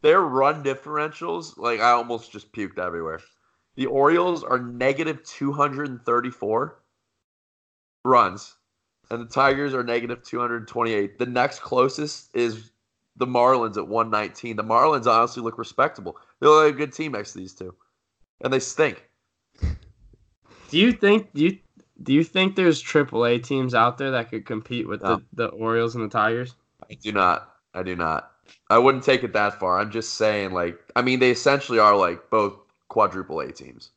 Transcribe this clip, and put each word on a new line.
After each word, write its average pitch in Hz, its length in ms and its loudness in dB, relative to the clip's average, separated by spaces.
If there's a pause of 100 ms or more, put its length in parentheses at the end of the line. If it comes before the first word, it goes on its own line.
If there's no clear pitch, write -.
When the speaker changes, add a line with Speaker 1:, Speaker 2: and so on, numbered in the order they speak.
Speaker 1:
Their 165 200 6
run 143 420 0
differentials, 151 920 -6
like, 110 240 -2
I 120 100 4
almost 120 400 -2
just - 220 -20
puked 98 260 -10
everywhere. 82 400 -6 (560)
The 131 100 -4
Orioles 165 580 2
are 127 140 -2
negative 131 680 -4
two - 300 -8
hundred 143 360 -2
and 123 140 -14
thirty-four 120 760 -2 (1200)
runs, 110 520 2 (560)
and 117 100 -8
the 117 100 -16
Tigers 139 440 0
are 123 80 -2
negative 120 400 -4
two - 160 -8
hundred 117 280 -6
twenty-eight. 110 520 -4
The 123 80 -2
next 123 320 -2
closest 135 760 -4
is 110 360 -4 (460)
the 127 100 -2
Marlins 120 500 2
at 80 100 -6
one 113 220 -2
nineteen. 107 460 -4
The 107 80 -6
Marlins 123 420 2
honestly 117 380 2
look 113 160 -8
respectable. 113 580 -4 (220)
They 143 80 4
look 151 180 8
like 151 80 4
a 131 40 -8
good 143 140 -6
team 160 200 -8
next 104 220 -8
to - 40 -16
these 92 160 -16
two, 92 220 -16 (680)
and 131 100 -2
they 131 80 2
stink. - 480 -4 (1600)
Speaker 2:
Do 151 80 0
you 220 140 6
think, 208 420 2
do 147 120 0
you, 190 140 0 (440)
do 131 100 0
you 156 100 4
think 190 320 0
there's 170 260 4
triple 135 440 0
A 120 120 2
teams 127 380 -4
out 120 240 4
there 135 120 -4
that 117 200 -4
could 110 140 -10
compete 117 420 -8
with 98 140 -8
Speaker 1:
No. 92 160 0
Speaker 2:
the, - 60 -12 (100)
the 113 160 -4
Orioles 113 460 -4
and 117 80 -6
the 107 60 -8
Tigers? 117 460 -2 (340)
Speaker 1:
I 104 60 -16
do 107 160 -8
not. 92 420 0 (200)
I 92 100 -8
do 90 120 -6
not. 80 360 -4 (380)
I 107 100 6
wouldn't 131 240 4
take 127 200 2
it 104 100 -8
that 104 260 -2
far. 90 200 0
I'm 104 120 -4
just 110 240 -8
saying, 104 360 -2
like, 87 280 -4 (160)
I 123 60 0
mean, 127 180 0
they 127 120 6
essentially 135 480 0
are, 104 160 8
like, 87 340 0
both 104 240 0 (360)
quadruple 92 520 0
A 65 100 -8
teams. 65 460 -20